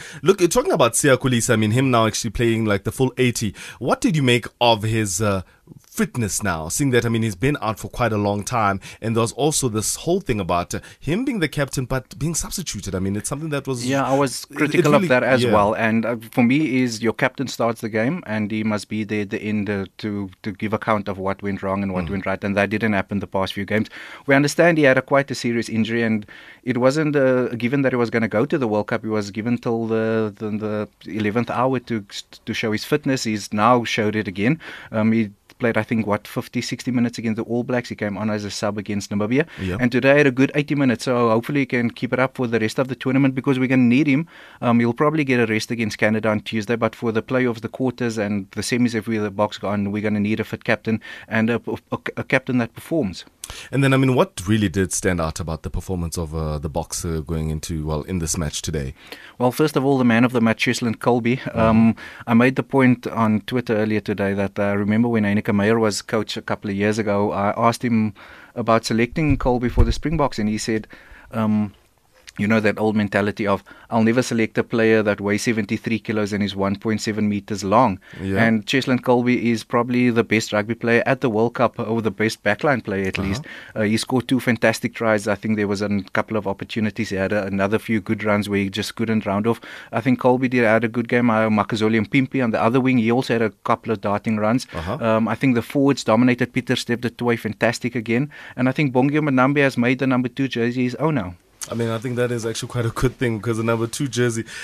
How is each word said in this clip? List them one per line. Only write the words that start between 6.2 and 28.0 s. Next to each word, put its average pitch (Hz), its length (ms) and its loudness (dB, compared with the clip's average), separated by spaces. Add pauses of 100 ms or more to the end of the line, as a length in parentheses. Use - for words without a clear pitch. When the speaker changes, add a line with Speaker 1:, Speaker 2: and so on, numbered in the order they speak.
Speaker 1:
now, 82 260 -2
seeing 139 220 0
that, 120 160 4
I - 20 0
mean, 113 140 0
he's 107 140 -2
been 135 260 0
out 107 160 -4
for 104 100 -10
quite 117 240 -2
a 104 60 0
long 101 240 0
time, 101 380 0 (200)
and 113 140 -4
there 113 60 2
was 113 120 0
also 139 360 0
this 107 260 -2
whole 175 260 -2
thing 110 200 -2
about, 87 340 -2
uh, 98 60 -6 (180)
him 190 260 -2
being 254 140 -2
the 156 80 0
captain 139 380 -4
but - 340 -6
being 156 160 -4
substituted? 98 600 -6
I - 20 -2
mean, 98 160 -2
it's 104 140 -6
something 151 220 -8
that 139 180 -4
was 123 180 -6
Speaker 2:
Yeah, 135 180 0
I 127 80 0
was 135 300 0
Speaker 1:
it, - 80 -16
it - 60 -18
Speaker 2:
critical 151 360 2
Speaker 1:
really 147 120 4
Speaker 2:
of 160 60 0
that 123 120 4
as 123 220 4
Speaker 1:
yeah. 117 80 2
Speaker 2:
well. 104 220 4
And, 113 300 2
uh, 117 120 -2 (160)
for 127 100 4
me 127 400 2
is 113 180 -2
your 113 120 2
captain 131 340 -2
starts 117 340 -2
the 117 80 -6
game, 113 380 -2
and 107 240 -2
he 107 140 -2
must 107 240 -2
be 107 160 -4
there 107 180 -2
at 98 80 -6
the 107 100 -4
end, 104 300 -2
uh, 98 160 -2 (120)
to, 101 320 -6 (120)
to 110 80 -6
give 104 220 -4
account 104 360 0
of 92 80 -6
what 95 280 -4
went 98 180 -4
wrong 98 220 -2
and 95 100 -4
what 90 120 -2
Speaker 1:
Mm. 90 40 -8
Speaker 2:
went 98 160 -6
right, 95 160 -2
and 101 140 -2
that 101 140 2
didn't 107 220 0
happen 98 280 -2
the 95 80 -6
past 95 260 -4
few 101 100 -6
games. 107 240 -2 (380)
We 139 80 4
understand 156 420 4
he 151 80 4
had 131 140 6
a, 127 40 2
quite 139 280 0
a 127 40 -6
serious 117 340 -2
injury, 113 340 0
and 110 240 0 (380)
it 120 120 -2
wasn't, 139 380 2
uh, 127 400 2
given 120 280 0
that 127 100 2
he 127 40 0
was 117 140 0